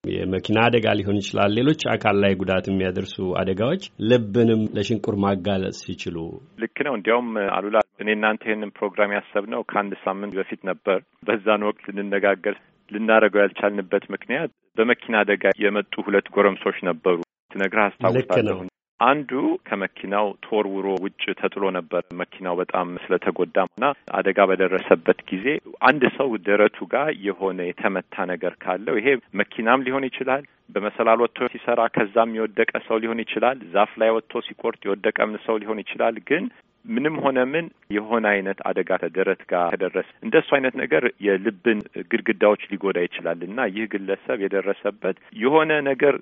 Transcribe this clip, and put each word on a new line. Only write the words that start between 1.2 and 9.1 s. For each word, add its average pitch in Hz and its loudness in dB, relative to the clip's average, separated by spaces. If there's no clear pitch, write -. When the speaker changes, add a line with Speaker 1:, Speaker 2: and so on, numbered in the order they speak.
Speaker 1:
ሌሎች 139 2
አካል 107 2
ላይ 98 4
ጉዳት 95 0
የሚያደርሱ 95 -2
አደጋዎች 98 -2
ልብንም 113 4
ለሽንቁር 104 -2
ማጋለጥ 98 0
ሲችሉ። 87 -10
Speaker 2:
ልክ - -6
ነው። 143 -2
እንዲያውም 113 0
አሉላ፣ 101 0
እኔ 104 -2
እናንተ 107 2
ይህንን 107 -4
ፕሮግራም 101 -2